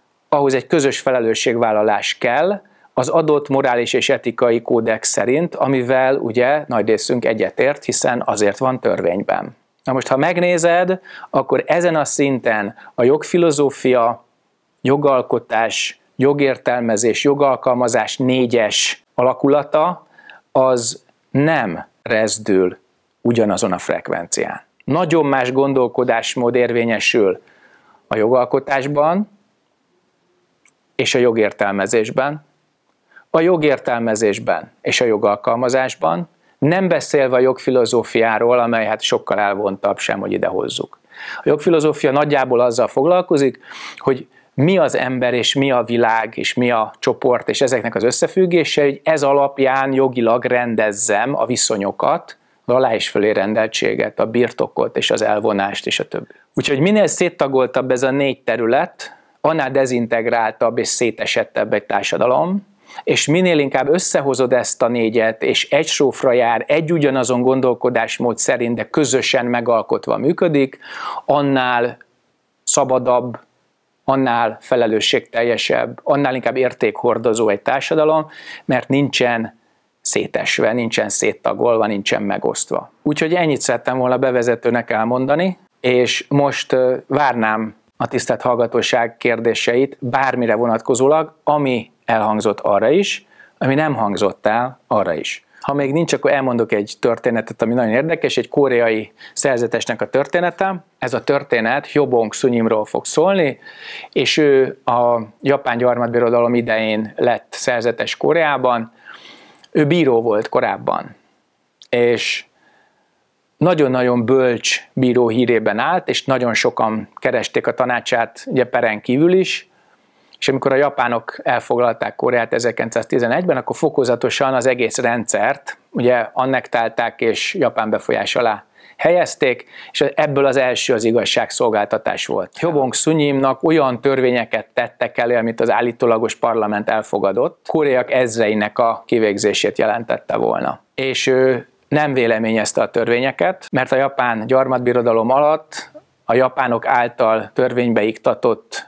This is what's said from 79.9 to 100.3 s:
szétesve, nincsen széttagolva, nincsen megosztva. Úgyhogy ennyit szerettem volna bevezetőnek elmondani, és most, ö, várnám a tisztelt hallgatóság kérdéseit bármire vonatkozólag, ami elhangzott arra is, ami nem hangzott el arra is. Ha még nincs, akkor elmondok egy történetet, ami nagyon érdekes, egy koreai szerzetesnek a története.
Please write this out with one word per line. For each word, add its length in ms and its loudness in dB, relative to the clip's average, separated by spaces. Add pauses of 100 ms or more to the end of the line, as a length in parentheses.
szétesve, 720 -2
nincsen 360 -2
széttagolva, 760 0
nincsen 360 -2
megosztva. 720 -6 (100)
Úgyhogy 320 -2
ennyit 280 0
szerettem 360 -2
volna 200 0
bevezetőnek 720 0
elmondani, 680 0 (220)
és 500 0
most, 420 0
ö, 240 2 (120)
várnám 680 -2 (220)
a 100 -4
tisztelt 340 -2
hallgatóság 760 0
kérdéseit 800 0
bármire 560 -2
vonatkozólag, 800 0 (100)
ami 480 -2 (140)
elhangzott 540 0
arra 300 2
is, 360 -2 (320)
ami 180 0
nem 200 0
hangzott 500 -2
el 420 -2
arra 260 0
is. 320 -8 (180)
Ha 100 -2
még 180 -2
nincs, 220 0
akkor 180 2
elmondok 400 0
egy 280 -2
történetet, 640 -2
ami 120 0
nagyon 180 0
érdekes, 460 -2
egy 120 -2
koreai 640 0 (220)
szerzetesnek 680 -2
a 80 -6
története. 720 -2 (160)